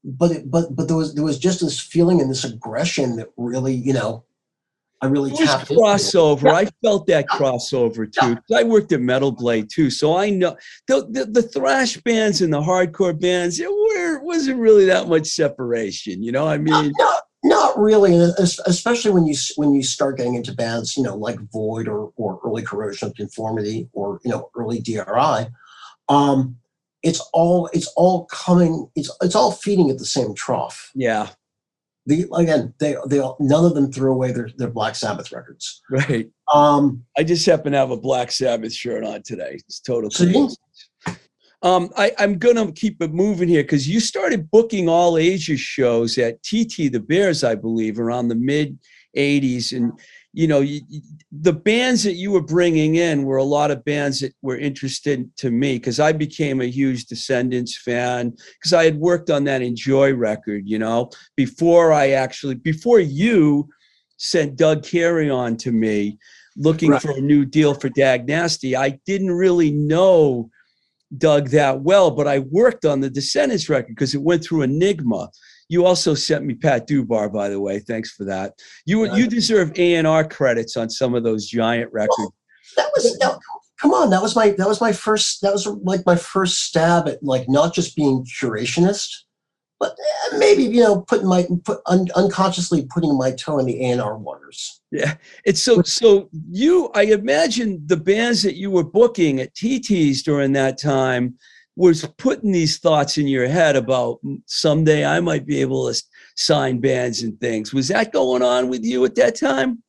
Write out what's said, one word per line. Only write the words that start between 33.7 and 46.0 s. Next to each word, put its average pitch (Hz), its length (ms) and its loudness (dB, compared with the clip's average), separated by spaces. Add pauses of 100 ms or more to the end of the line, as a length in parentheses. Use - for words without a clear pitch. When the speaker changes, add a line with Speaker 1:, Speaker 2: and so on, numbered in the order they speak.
Speaker 1:
them 135 180 0
threw 131 200 -2
away 127 200 -2
their, 117 240 -8
their 120 120 -6
Black 113 280 -6
Sabbath - 360 -8
records. - 480 -16 (100)
Speaker 2:
Right. 131 380 -2 (240)
Speaker 1:
Um, 147 520 4 (120)
Speaker 2:
I 151 60 0
just 160 240 0
happen 147 260 2
to 139 60 0
have 127 120 0
a 120 60 -4
Black 123 360 -4
Sabbath 117 400 -4
shirt 113 320 -8
on 104 180 -10
today. 82 440 -12
It's - 140 -18
total 113 300 -4
Speaker 1:
See? 175 220 2
Speaker 2:
coincidence. 269 260 2 (1040)
Um, 175 340 2
I, 214 220 2
I'm 202 200 0
gonna 226 340 2
keep 214 300 -4
it 156 100 -4
moving 180 360 0
here, 165 160 4
'cause 139 220 0
you 202 140 0
started 233 500 -2
booking 214 380 2
all 170 300 4
Asia 165 400 0
shows 117 600 0